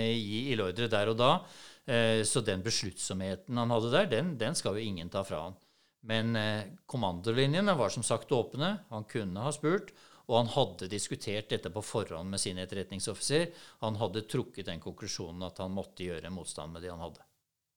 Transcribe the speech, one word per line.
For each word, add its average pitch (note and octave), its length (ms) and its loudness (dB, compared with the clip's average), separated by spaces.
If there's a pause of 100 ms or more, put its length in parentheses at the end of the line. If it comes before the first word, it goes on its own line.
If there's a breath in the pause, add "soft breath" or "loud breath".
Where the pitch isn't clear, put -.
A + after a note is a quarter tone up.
gi A#2 460 0
ildordre G#2+ 340 2
der G#2 240 4
og A2+ 80 2
da, B2 120 8 (600 loud breath)
eh, A2+ 320 6
så A2 240 2
den F#2+ 160 0
besluttsomheten G2 960 -2
han A#2+ 160 4
hadde A2+ 160 4
der, F3 160 6
den, D3 320 0
den A2+ 160 0
skal G2+ 240 0
jo A2+ 80 -2
ingen F2 240 -6
ta G2 160 0
fra E2 220 -4
han. F#2+ 80 -12 (500 soft breath)
Men, A2+ 320 2
eh, G#2+ 240 0 (240)
kommandolinjene B2+ 880 2
var A2 140 4
som - 160 -2
sagt - 240 0
åpne, C#3 400 0 (180)
han G#2+ 220 -6
kunne G2+ 320 -2
ha C#3 100 0
spurt, E3 380 0 (400 loud breath)
og A#2 80 6
han A#2 160 2
hadde F#2+ 340 2
diskutert G#2 640 -4
dette G#2+ 240 -2
på G#2 80 -2
forhånd F#2 480 -2
med G2 80 -2
sin F#2 240 -2
etterretningsoffiser. G2 840 -2 (340 loud breath)
Han A2 160 -2
hadde G#2+ 320 0
trukket G2+ 400 -4
den E2 100 -6
konklusjonen F#2 600 -8
at F2+ 160 -8
han F#2+ 160 -4
måtte F#2 320 -6
gjøre E2 240 -6
motstand D#2+ 460 -8
med E2 100 -10
det F2+ 80 -8
han E2+ 80 -10
hadde. - 240 -12 (500)